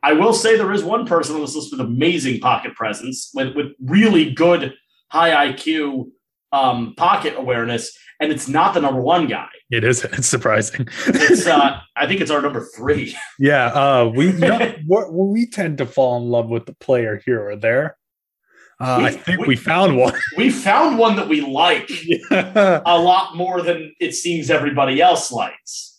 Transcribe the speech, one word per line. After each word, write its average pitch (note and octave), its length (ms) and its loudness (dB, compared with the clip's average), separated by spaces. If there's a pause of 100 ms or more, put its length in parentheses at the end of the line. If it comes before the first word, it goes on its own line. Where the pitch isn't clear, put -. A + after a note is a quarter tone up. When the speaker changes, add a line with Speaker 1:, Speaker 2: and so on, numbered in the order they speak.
Speaker 1:
I D3+ 120 4
will G3+ 200 4
say A3 240 4
there G3+ 160 0
is G3+ 100 0
one G#3 220 -2
person D#3 300 0
on D3+ 60 -4
this C#3 140 -8
list D3+ 160 -8
with C3+ 80 -10
amazing C3 600 -2
pocket A#2 340 -2
presence, A2+ 600 -8
with, C3 200 -4
with D3 120 -4 (120)
really E3 540 2
good E3 400 2 (380)
high D#3 380 2
I B2+ 40 -6
Q, C#3+ 580 -4 (400)
um, A#2+ 460 -2
pocket F3 400 0
awareness, A#2+ 580 -4 (240)
and D3+ 120 -2
it's C3 160 -6
not D#3+ 260 2
the E3+ 80 0
number C3+ 180 -2
one D#3 280 2
guy. G2 220 -6 (200)
Speaker 2:
It A#2 140 0
is. A#2+ 200 2
<laughs> - 100 -8
It's B2+ 140 -4
surprising. A2+ 600 -2 (180)
Speaker 1:
It's, C#4 400 4
uh, D3+ 340 2 (160)
I C#3+ 120 -2
think F#3+ 140 -2
it's C#3+ 100 -4
our D3 100 0
number C3 240 -6 (100)
three. C#3 400 -4 (120)
<laughs> - 100 -20
Speaker 2:
Yeah, C#3 300 4
uh, C3+ 400 4
we, C3+ 240 2
Speaker 1:
<laughs> - 0 -
Speaker 2:
no, F3 420 0 (140)
we're, F#3 240 2
we G3+ 340 0
tend E3+ 320 -6
to C#3 80 -2
fall B2 320 0
in A#2+ 60 -4
love A#2+ 260 -2
with A#2 160 -4
the - 80 -18
player A2+ 500 -2
here A2 240 -2
or G#2 80 -8
there. A#2 420 -2 (840)
Uh, B2+ 220 0
Speaker 1:
We, - 40 0
Speaker 2:
I A2 60 0
think - 300 -4
Speaker 1:
we, - 80 -2
Speaker 2:
we B2+ 60 4
found E3 420 2
one. B2+ 160 2 (120)
<laughs> - 120 -8
Speaker 1:
we A#3+ 120 2
found B3+ 480 2
one G#3+ 200 4
that - 120 -4
we D3+ 120 2
like D3+ 460 0 (440)
Speaker 2:
Yeah. F#3+ 520 2
Speaker 1:
a E3+ 140 4
lot F3 380 2
more F3+ 260 -4
than D#3+ 380 -4
it - 140 -4
seems D#3+ 360 -6
everybody C#3 500 0
else F#3 320 4
likes. - 680 -10